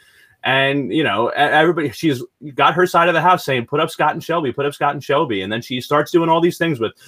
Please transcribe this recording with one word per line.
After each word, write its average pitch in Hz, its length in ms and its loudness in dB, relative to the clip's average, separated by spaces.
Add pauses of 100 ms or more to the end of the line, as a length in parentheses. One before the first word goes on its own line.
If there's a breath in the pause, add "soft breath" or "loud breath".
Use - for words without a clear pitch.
(460 soft breath)
And, 135 460 0
you 151 120 0
know, 110 260 0
e-, - 60 -6
everybody, 151 540 2
she's 139 320 -2 (320)
got 147 200 2
her 180 120 2
side 170 220 2
of 175 60 2
the 160 80 2
house 175 240 2
saying, 127 180 -2
"Put 147 160 -4
up 160 80 0
Scott 151 240 -2
and - 100 -6
Shelby, 160 300 -2
put 139 140 -2
up 143 80 -4
Scott 143 180 -2
and 143 100 -8
Shelby." 139 380 0
And 92 100 -4
then 113 120 -4
she 127 180 -6
starts 147 320 0
doing 165 160 4
all 165 140 4
these 170 160 0
things 165 220 0
with 107 120 -2 (160 loud breath)